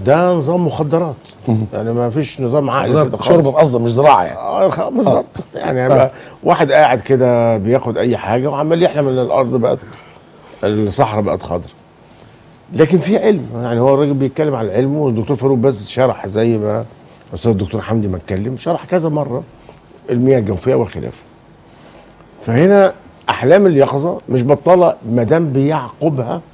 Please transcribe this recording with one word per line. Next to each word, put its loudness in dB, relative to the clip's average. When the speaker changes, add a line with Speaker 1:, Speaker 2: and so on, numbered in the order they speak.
Speaker 1:
ده 2
نظام 0
مخدرات. -2
Speaker 2:
مهم. 0
Speaker 1:
يعني -4
ما -2
فيش -6
نظام 0
عقل -2
Speaker 2:
ده 4
Speaker 1:
كده -4
Speaker 2:
شرب 4
Speaker 1:
خالص. 0
Speaker 2:
قصده 4
مش 0
زراعة 4
يعني. -8
Speaker 1:
آه، 0
خ-، -4
بالظبط. 0
Speaker 2:
آه. -10
Speaker 1:
يعني -4
Speaker 2:
آه. 0
Speaker 1:
يبقى 4
واحد 2
قاعد 4
كده 2
بياخد -2
أي 0
حاجة -2
وعمال -2
يحلم 0
إن -2
الأرض 0
بقت، 0
الصحراء -2
بقت -4
خضراء. -8
لكن 2
في 0
علم، 0
يعني -2
هو 4
الراجل 2
بيتكلم -2
على -4
العلم، -2
والدكتور -2
فاروق 0
بس 0
شرح -2
زي 0
ما -4
الأستاذ -2
الدكتور -2
حمدي -2
ما -4
اتكلم، -6
شرح -6
كذا -2
مرة -4
المياه 2
الجوفية -2
وخلافه. -6
فهنا 4
أحلام 4
اليقظة 0
مش 0
بطالة 2
ما 0
دام 0
بيعقبها -4